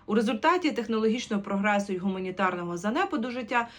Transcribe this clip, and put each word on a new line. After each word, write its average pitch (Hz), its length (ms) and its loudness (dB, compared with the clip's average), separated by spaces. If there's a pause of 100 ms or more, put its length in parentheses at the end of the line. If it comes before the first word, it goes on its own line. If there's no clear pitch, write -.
У 208 80 0
результаті 285 560 2
технологічного 220 720 0
прогресу 202 500 0
й 180 60 -2
гуманітарного 185 800 -2
занепаду 254 540 -2
життя 240 380 -2 (100)